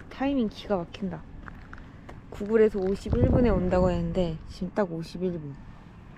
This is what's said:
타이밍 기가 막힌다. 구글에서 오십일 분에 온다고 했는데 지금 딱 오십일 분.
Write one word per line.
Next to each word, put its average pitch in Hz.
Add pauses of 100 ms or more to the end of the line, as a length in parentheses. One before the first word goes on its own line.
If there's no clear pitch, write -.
타이밍 262
기가 -
막힌다. 170 (1080)
구글에서 214
오십일 208
분에 240
온다고 185
했는데 170 (100)
지금 180
딱 202
오십일 175
분. 147 (600)